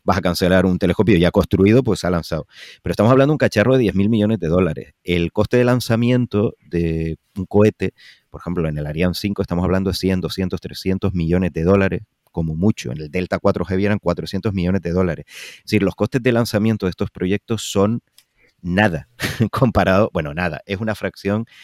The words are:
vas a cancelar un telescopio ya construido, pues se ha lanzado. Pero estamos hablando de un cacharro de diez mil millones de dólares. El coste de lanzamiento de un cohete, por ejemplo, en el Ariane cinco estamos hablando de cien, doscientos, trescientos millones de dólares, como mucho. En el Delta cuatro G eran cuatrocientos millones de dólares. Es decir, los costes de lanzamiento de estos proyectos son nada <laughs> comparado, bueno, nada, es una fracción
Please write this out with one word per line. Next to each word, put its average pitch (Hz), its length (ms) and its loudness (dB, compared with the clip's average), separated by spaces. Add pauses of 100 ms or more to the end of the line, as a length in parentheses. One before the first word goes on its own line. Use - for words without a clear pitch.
vas 98 160 0
a - 20 -4
cancelar 90 460 2
un 92 140 2
telescopio 92 380 2
ya 85 120 4
construido, 101 540 4
pues 104 160 -2
se 87 80 -2
ha - 20 0
lanzado. 80 380 -4 (340)
Pero 87 100 -6
estamos 107 200 4
hablando 135 180 4
de 156 40 2
un 139 40 -4
cacharro 110 360 2
de 131 60 2
diez 98 140 0
mil 98 140 2
millones 107 320 2
de 82 80 -2
dólares. 87 460 -2 (100)
El 85 280 0
coste - 260 0
de 123 60 4
lanzamiento 120 920 0 (140)
de 80 480 -2 (200)
un 92 100 -6
cohete, - 480 2 (360)
por - 100 -18
ejemplo, 87 280 -4
en 76 80 -4
el 76 100 -6
Ariane 87 280 -2
cinco 101 280 -4
estamos 90 220 -2
hablando 95 260 0
de 90 60 -4
cien, 92 240 -2
doscientos, 92 400 -6
trescientos 95 540 -4
millones 87 380 0
de 80 100 -4
dólares, 95 400 2 (300)
como 80 240 -4
mucho. 92 360 0
En 151 60 -8
el 151 120 -12
Delta 92 280 -4
cuatro 95 260 0
G 98 200 -2
eran 101 160 0
cuatrocientos 87 520 -4
millones 92 300 0
de 85 80 -6
dólares. 85 360 -2 (320)
Es - 80 -20
decir, 104 180 -4
los 90 100 -2
costes 107 280 -4
de 123 100 0
lanzamiento 110 540 -2
de 90 40 -2
estos 95 220 -6
proyectos 101 500 -4
son 104 400 0 (600)
nada 87 460 0 (100)
<laughs> - 320 -2
comparado, 98 640 2
bueno, 73 220 -4
nada, 85 320 -4
es 98 140 -6
una 110 140 -4
fracción 101 520 -4 (180)